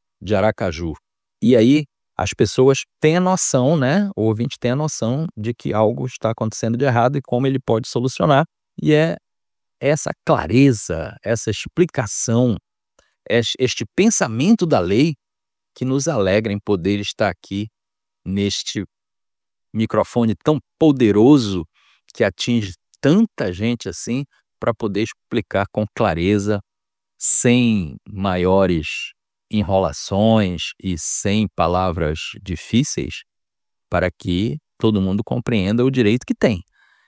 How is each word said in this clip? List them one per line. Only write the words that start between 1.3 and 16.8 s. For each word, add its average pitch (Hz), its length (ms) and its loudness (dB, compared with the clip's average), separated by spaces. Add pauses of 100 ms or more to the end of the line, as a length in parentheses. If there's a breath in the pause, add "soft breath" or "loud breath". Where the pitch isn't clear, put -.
E 120 140 6
aí, 135 300 4 (320)
as - 160 -4
pessoas 131 460 2 (200)
têm 156 180 4
a 185 40 2
noção, 160 560 0
né? 165 380 0
O 107 80 -2
ouvinte 110 360 -2
tem 120 120 -2
a 127 40 -2
noção 147 520 -4 (100)
de 113 160 -4
que - 200 -4
algo 113 320 2
está 113 260 -4
acontecendo 113 460 -4
de 131 60 -2
errado 127 340 2
e 131 40 -2
como 123 240 -2
ele 135 140 0
pode 113 280 0
solucionar. 139 580 0 (360)
E 151 120 2
é 160 240 2 (640)
essa 143 320 -2 (140)
clareza, 110 1000 2
essa 113 260 -4
explicação, 120 1080 -2 (720)
es-, 117 300 0
este 123 260 -2 (100)
pensamento 180 680 2
da 139 140 2
lei 117 360 2 (600)
que 127 100 -6
nos 135 220 -2
alegra 107 440 0
em 101 80 -4
poder 101 400 0